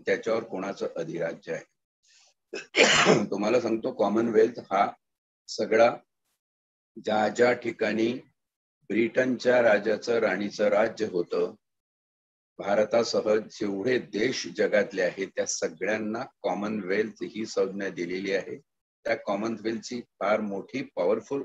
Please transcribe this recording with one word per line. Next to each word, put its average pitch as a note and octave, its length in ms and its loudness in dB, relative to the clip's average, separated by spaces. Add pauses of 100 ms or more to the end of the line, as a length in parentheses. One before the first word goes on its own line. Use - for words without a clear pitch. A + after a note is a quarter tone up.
त्याच्यावर A2+ 360 0
कोणाचं F#2+ 540 -6
अधिराज्य E2 580 -6
आहे. D2+ 100 -10 (880)
<clears throat> - 800 4
तुम्हाला G#2+ 300 0
सांगतो, A2+ 320 -2
commonwealth A2+ 680 2
हा G2+ 320 0 (560)
सगळा A2 480 4 (1080)
ज्या G#2+ 240 0
ज्या A#2+ 240 4
ठिकाणी A2+ 640 -2 (760)
ब्रिटनच्या A#2+ 760 2
राजाचं, G#2+ 560 2
राणीचं G#2 500 0
राज्य A2 380 2
होतं, F2 480 -2 (1040)
भारतासह G#2+ 800 2
जेवढे G#2+ 640 -2
देश A2+ 580 -2
जगातले G2 460 2
आहेत F2+ 340 -2
त्या - 100 -2
सगळ्यांना G#2+ 760 -4 (180)
commonwealth G#2 800 -2
ही A2 220 -8
संज्ञा G2 420 -2
दिलेली F2+ 440 -4
आहे. F2+ 280 -4 (460)
त्या A2+ 100 0
कॉमनवेल्थची A2 840 -4
फार G#2+ 400 -2
मोठी G#2 420 -8
powerful A2 640 -2